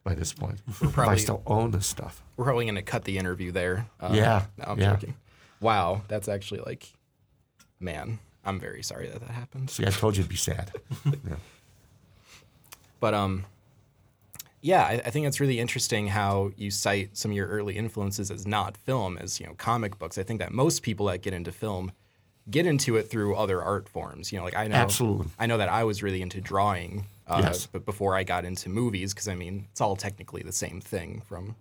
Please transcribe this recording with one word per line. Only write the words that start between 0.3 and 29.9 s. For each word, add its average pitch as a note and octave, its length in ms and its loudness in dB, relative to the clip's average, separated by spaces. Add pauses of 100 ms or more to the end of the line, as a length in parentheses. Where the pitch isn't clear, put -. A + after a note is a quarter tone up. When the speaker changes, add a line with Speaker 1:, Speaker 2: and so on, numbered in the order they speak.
Speaker 1:
point - 280 -6 (200)
Speaker 2:
We're D3 80 4
Speaker 1:
if - 100 2
I B2+ 40 6
Speaker 2:
probably G#2 160 8
Speaker 1:
still G#2 280 0
owned A2+ 280 4
this G2 120 0
stuff. - 360 -8 (140)
Speaker 2:
We're B2 80 -4
probably A#2+ 220 2
gonna G2+ 160 -2
cut A2+ 220 -2
the F#2+ 140 -2
interview F2+ 320 -2
there. F#2 360 0 (120)
Uh, F2+ 140 -4
Speaker 1:
Yeah, G#2+ 320 6 (140)
Speaker 2:
no, - 100 -10
I'm G#2 100 -4
Speaker 1:
yeah. G2+ 140 6
Speaker 2:
joking. - 220 0 (460)
Wow, G2+ 480 2
that's G#2+ 200 -2
actually, G2+ 320 -4
like, - 300 -10 (920)
man, F2+ 380 -6 (260)
I'm G2 160 -2
very G2 220 -10
sorry - 260 -8
that A2+ 120 -12
that A#2+ 100 -12
happened. B2+ 400 -8
Speaker 1:
See, - 140 -2
I G2 60 6
told G2+ 260 4
you F#2+ 60 6
it'd E2+ 80 0
be F2+ 60 -4
sad. E2+ 360 -2 (320)
Speaker 2:
<laughs> - 0 -
Speaker 1:
Yeah. C#3 320 0 (1600)
Speaker 2:
But, G#2+ 140 4
um, G2 300 2 (1160)
yeah, E3 220 6
I, D#2 80 2 (120)
I A#2+ 60 -2
think D3 160 0
it's C#3 140 0
really C3+ 180 4
interesting A2+ 480 0
how G2 500 2
you G2+ 140 -4
cite G2+ 460 0
some G#2+ 140 -2
of G2+ 60 -2
your F#2+ 120 -2
early G2+ 280 -2
influences G2+ 540 -4
as F#2+ 160 -8
not G2+ 300 0
film, G2+ 420 -2
as, - 220 -8
you F2+ 60 -10
know, D#2+ 80 -14
comic A2+ 440 0
books. E2 200 -8
I F#2+ 40 -4
think G#2+ 180 -4
that E2+ 120 -4
most D3 300 2
people G#2 240 0
that F#2 160 0
get G2 100 -4
into F2 200 -6
film F#2+ 400 -4 (580)
get D#3+ 160 4
into C3+ 300 4
it G#2+ 120 4
through G#2 280 2
other F#2+ 260 2
art F#2+ 260 -2
forms. - 440 -8
You G2+ 60 -4
know, F2+ 60 -4
like, F2+ 120 -4
I A2 100 0
know G#2+ 100 0
Speaker 1:
Absolutely. G2+ 520 4 (100)
Speaker 2:
I A#2 80 2
know A#2 120 4
that G2 100 4
I A2 160 4
was G#2+ 180 0
really F#2+ 180 0
into F#2 200 -6
drawing, G2 640 0 (200)
uh, E2+ 180 2
Speaker 1:
Yes. - 220 0
Speaker 2:
but - 200 -8
before G2 300 2
I F#2+ 80 2
got F2+ 200 0
into F#2 240 -6
movies, G2 460 -2
'cause, - 140 -8
I F#2+ 60 -4
mean, F2+ 360 -8
it's - 100 -14
all G#2+ 160 2